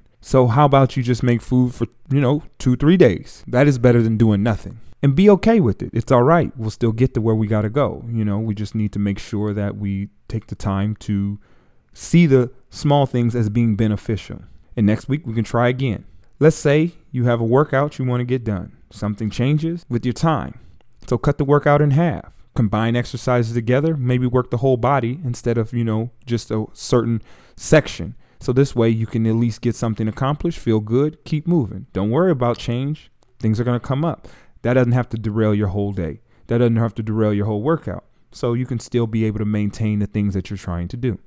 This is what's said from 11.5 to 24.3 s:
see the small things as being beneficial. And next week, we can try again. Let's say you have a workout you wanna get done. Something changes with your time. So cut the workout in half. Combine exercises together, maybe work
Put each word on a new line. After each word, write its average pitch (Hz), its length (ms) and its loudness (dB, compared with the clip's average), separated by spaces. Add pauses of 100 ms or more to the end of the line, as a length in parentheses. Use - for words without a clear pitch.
see - 320 4
the 131 260 4 (180)
small 143 360 2
things 120 280 0
as 117 140 0
being 110 300 0
beneficial. 107 640 -4 (340)
And 110 100 2
next 110 220 2
week, 147 180 -4
we 113 80 -8
can 110 120 -2
try 120 240 0
again. 127 340 -4 (340)
Let's 156 200 4
say 156 380 0 (180)
you 123 100 -2
have 120 160 2
a 117 60 0
workout 139 520 0
you 135 60 -4
wanna 123 220 -2
get 123 180 -4
done. 104 300 -6 (180)
Something 104 380 -6
changes 151 580 -2
with 120 180 -4
your 123 60 0
time. 123 480 -4 (480)
So 120 100 -2
cut - 200 0
the 143 80 -2
workout 147 360 4
in 147 100 4
half. 147 420 0 (200)
Combine 113 440 0
exercises 120 560 -2
together, 127 420 0
maybe 127 320 0
work 123 240 0